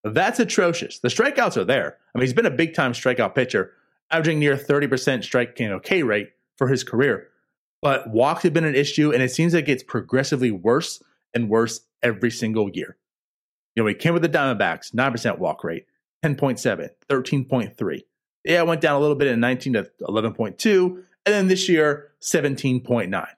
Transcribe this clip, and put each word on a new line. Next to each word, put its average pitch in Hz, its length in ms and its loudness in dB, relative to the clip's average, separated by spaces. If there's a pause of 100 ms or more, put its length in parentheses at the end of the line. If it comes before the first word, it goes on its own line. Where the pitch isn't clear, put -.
That's 170 360 0
atrocious. 180 600 0
The - 100 0
strikeouts 247 480 0
are 92 80 0
there. 101 320 -2 (180)
I - 20 -2
mean, 127 80 2
he's 127 80 -2
been 226 120 2
a 160 60 2
big-time 147 420 0
strikeout 120 420 -2
pitcher, - 380 0 (380)
averaging 160 280 2
near 143 180 2
thirty 143 300 0
percent 127 360 0
strike, - 360 -2
you 113 100 -2
know, 95 100 -4
K 185 240 0
rate 104 280 -2 (260)
for 131 100 0
his 131 160 0
career. 120 440 -2 (540)
But 135 280 -2
walks 127 340 0
have 170 100 2
been 156 120 2
an 147 100 0
issue, 143 380 2
and 127 100 2
it 123 80 -2
seems 165 220 2
like 151 160 0
it's 127 140 -2
progressively 127 680 -2
worse 110 500 -2 (320)
and 117 160 -2
worse 113 320 0 (220)
every 117 280 0
single 110 380 -2
year. 87 280 -10 (800)
You 117 80 2
know, 107 40 2
he 104 80 0
came 170 180 0
with 165 100 2
the 165 60 0
Diamondbacks, 117 640 0
nine 127 180 0
percent 113 280 -4
walk 82 240 -4
rate, 82 220 -8 (360)
ten 147 140 0
point 131 240 -2
seven, 101 300 -2 (180)
thirteen 135 380 0
point 120 320 -2
three. 85 280 -6 (380)
Yeah, 170 180 2
it 165 60 2
went 165 140 0
down 147 140 2
a 139 40 2
little 147 160 2
bit 139 120 2
in 117 120 0
nineteen 127 340 0
to 101 160 -2 (160)
eleven 107 280 -2
point 107 240 -6
two, 185 460 2 (220)
and 202 80 4
then 190 140 2
this 185 220 2
year, 151 500 2
seventeen 139 640 0
point 120 280 -2
nine. 92 180 -4 (100)